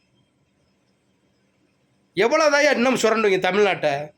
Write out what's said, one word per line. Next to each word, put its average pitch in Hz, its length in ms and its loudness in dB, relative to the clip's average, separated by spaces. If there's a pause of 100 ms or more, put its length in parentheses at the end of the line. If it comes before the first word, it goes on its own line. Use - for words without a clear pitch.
(2250)
எவ்வளவுதாயா 294 560 2
இன்னும் 240 240 0
சுரண்டுவீங்க 214 440 0
தமிழ்நாட்டை? 165 800 -2